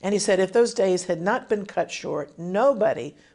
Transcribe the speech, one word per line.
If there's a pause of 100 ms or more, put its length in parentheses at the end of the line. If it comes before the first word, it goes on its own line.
And
he
said,
if
those
days
had
not
been
cut
short,
nobody (200)